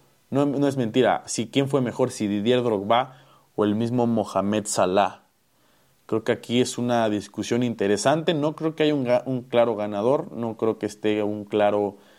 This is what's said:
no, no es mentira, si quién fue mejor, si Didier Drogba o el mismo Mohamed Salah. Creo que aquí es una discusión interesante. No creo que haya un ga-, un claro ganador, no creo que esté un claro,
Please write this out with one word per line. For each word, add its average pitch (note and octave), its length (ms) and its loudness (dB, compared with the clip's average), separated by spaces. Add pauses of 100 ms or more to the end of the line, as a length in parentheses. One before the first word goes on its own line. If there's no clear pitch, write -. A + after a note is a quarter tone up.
(300)
no, C#3 160 2
no C#3+ 220 0
es C#3 100 -2
mentira, A2+ 480 2
si A2+ 220 -6
quién C#3 200 0
fue C3+ 140 0
mejor, B2 300 -2
si A2 160 -4
Didier G#2 340 0
Drogba A2+ 560 0 (380)
o G#2 100 2
el G#2 80 2
mismo A#2 320 0
Mohamed G#2 600 0
Salah. F#2+ 560 0 (840)
Creo A2+ 180 -4
que B2 80 0
aquí A#2 300 0
es B2 160 -2
una A#2+ 320 0
discusión G#2 540 -2
interesante. B2 720 0
No D3+ 200 -2
creo D#3+ 200 -4
que D#3 80 0
haya D3+ 100 2
un C#3+ 100 -2
ga-, B2 220 2
un C3 160 -4
claro A#2+ 340 2
ganador, G#2+ 560 -2
no A2 260 -6
creo A2 200 0
que - 80 -4
esté G#2+ 380 -2
un G#2 200 -4
claro, G#2 540 0 (220)